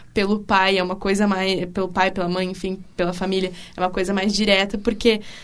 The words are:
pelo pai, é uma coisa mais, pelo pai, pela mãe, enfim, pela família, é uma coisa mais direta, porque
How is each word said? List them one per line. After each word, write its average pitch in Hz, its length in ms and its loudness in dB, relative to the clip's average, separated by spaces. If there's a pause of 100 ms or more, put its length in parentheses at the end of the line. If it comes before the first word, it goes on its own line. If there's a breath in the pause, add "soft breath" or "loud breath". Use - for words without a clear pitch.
(140 loud breath)
pelo 208 260 2
pai, 196 360 2
é 185 60 2
uma 180 120 -2
coisa 196 320 2
mais, 190 460 2
pelo 190 160 -2
pai, 190 220 2
pela 190 180 -2
mãe, 185 220 -2
enfim, 190 280 -6 (160)
pela 180 200 0
família, 185 360 -2 (240 loud breath)
é - 60 -6
uma 180 80 2
coisa 190 240 -2
mais 202 220 2
direta, 202 420 2
porque 214 460 0 (220 loud breath)